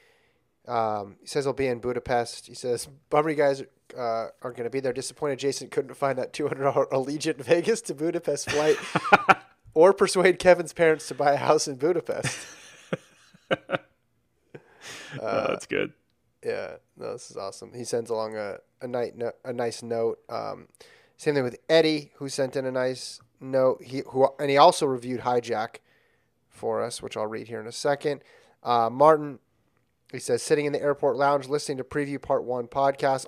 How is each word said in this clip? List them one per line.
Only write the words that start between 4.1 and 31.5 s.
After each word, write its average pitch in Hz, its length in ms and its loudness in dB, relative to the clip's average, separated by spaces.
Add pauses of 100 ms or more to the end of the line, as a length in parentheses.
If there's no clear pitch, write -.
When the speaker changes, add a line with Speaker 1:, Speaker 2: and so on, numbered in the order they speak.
Speaker 1:
aren't 123 160 -10
gonna 117 120 -6
be 131 100 -4
there. 131 140 -2
Disappointed 131 460 -6
Jason 135 300 -4
couldn't 135 260 -4
find 135 220 -2
that 123 140 -6
two 147 160 -4
hundred 135 160 -4
dollar 135 240 4
Allegiant 147 560 -2
Vegas 170 380 2
to 170 120 -10
Budapest 156 560 -4
flight 151 280 2 (800)
Speaker 2:
<laughs> - 160 -20
Speaker 1:
or 170 200 10
persuade 185 460 4
Kevin's 175 340 6
parents 160 360 2
to 139 60 -8
buy 143 180 4
a 139 40 2
house 151 300 2
in 139 80 -6
Budapest." 160 600 -2 (1120)
Speaker 2:
<laughs> - 80 0 (1600)
Oh, - 60 -10
Speaker 1:
Uh, 110 200 -2
Speaker 2:
that's - 200 -6
good. - 260 -2 (500)
Speaker 1:
Yeah, 101 340 -6 (200)
no, 110 160 -10
this - 180 -14
is - 60 -14
awesome. 98 360 -12
He 123 100 -12
sends 117 260 -4
along 110 260 -4
a, 101 220 -8 (240)
a 127 60 -10
night 120 280 -4
no-, 117 160 -6 (140)
a 127 80 -8
nice 120 300 -4
note. 117 440 -2
Um, 110 400 -8 (500)
same 151 180 -2
thing 135 80 2
with 123 140 -6 (120)
Eddie, 156 460 4
who 139 120 -10
sent 135 280 -4
in 135 100 -2
a 131 60 -4
nice 127 500 -4 (180)
note. 131 440 2
He 131 240 -8
who 131 200 2 (120)
and 143 100 -2
he 139 80 4
also 165 280 8
reviewed 123 360 -4
Hijack 117 560 -2 (720)
for 110 340 -4
us, 117 180 -8
which - 140 -12
I'll 107 120 -4
read 110 200 -10
here 113 140 -10
in 107 60 -14
a 120 40 -14
second. 143 520 -2 (400)
Uh, 117 260 2
Martin, 147 500 4 (720)
he 127 80 -10
says, 120 220 -2
"Sitting 147 240 2
in 143 80 -2
the 104 80 -2
airport 139 340 0
lounge, 139 320 2
listening 143 300 -4